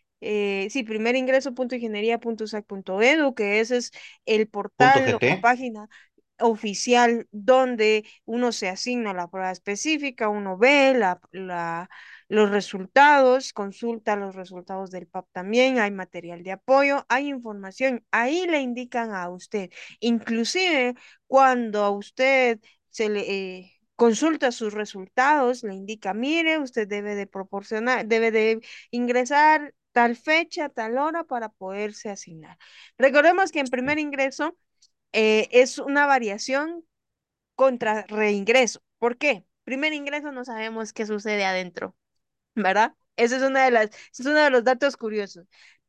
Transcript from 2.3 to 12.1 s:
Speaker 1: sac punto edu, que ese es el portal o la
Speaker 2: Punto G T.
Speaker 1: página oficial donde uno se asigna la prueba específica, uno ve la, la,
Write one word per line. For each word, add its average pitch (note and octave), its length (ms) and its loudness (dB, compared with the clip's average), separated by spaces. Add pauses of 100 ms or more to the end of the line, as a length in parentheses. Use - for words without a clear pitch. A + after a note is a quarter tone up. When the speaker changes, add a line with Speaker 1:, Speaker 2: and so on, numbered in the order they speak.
Speaker 1:
sac G#3 180 -10
punto G3 360 -6
edu, C#4 340 4
que G#3 240 0
ese A#3 180 0
es B3 140 -6 (340)
el G#3+ 220 0
portal B3+ 560 4
o - 40 0
la A#3+ 100 0
Speaker 2:
Punto - 20 -2
G - 0 -
T. A#2+ 80 2 (120)
Speaker 1:
página A#3 500 0 (500)
oficial A#3 920 2
donde A3 760 2 (200)
uno A#3+ 260 -2
se G#3 180 -6
asigna A3 440 -6
la F3 140 -6
prueba F#3 240 -6
específica, B3 800 -4
uno G3+ 280 -4
ve C4+ 380 6
la, F#3 240 0 (120)
la, F3 580 -8 (380)